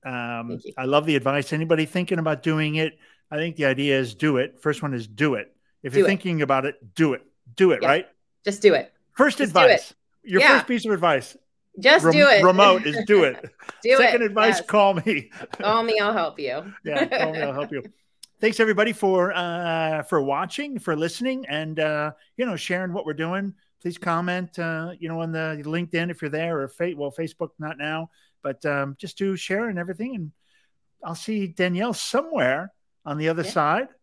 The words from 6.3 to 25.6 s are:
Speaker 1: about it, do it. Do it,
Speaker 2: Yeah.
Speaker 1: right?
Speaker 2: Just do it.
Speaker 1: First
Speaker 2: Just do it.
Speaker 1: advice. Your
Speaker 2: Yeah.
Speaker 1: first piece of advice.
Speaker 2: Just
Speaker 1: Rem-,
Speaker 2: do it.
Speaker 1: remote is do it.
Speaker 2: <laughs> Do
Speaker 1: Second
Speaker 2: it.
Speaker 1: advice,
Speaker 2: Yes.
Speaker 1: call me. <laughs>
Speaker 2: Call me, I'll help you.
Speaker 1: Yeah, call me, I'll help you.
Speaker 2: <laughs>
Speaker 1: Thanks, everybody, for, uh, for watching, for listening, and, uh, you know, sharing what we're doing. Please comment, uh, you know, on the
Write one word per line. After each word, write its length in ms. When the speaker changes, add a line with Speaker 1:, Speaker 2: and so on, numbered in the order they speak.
Speaker 1:
about 240
it, 280
do 200
it. 80
Do 160
it, 100
Speaker 2:
Yeah. 60
Speaker 1:
right? 180
Speaker 2:
Just 180
do 120
it. 180
Speaker 1:
First 240
Speaker 2:
Just 160
do 60
it. 40
Speaker 1:
advice. 300
Your 180
Speaker 2:
Yeah. 140
Speaker 1:
first 120
piece 200
of 60
advice. 440
Speaker 2:
Just 260
Speaker 1:
Rem-, 100
Speaker 2:
do 140
it. 160
Speaker 1:
remote 420
is 200
do 180
it. 120
Speaker 2:
<laughs> 180
Do 140
Speaker 1:
Second 260
Speaker 2:
it. 40
Speaker 1:
advice, 320
Speaker 2:
Yes. 80
Speaker 1:
call 280
me. 360
<laughs> 80
Speaker 2:
Call 300
me, 160
I'll 140
help 260
you. 360
Speaker 1:
Yeah, 220
call 260
me, 80
I'll 140
help 180
you. 100
Speaker 2:
<laughs> 280
Speaker 1:
Thanks, 200
everybody, 320
for, 420
uh, 680
for 180
watching, 580
for 180
listening, 520
and, 320
uh, 320
you 80
know, 120
sharing 360
what 140
we're 80
doing. 400
Please 160
comment, 600
uh, 400
you 100
know, 140
on 100
the 320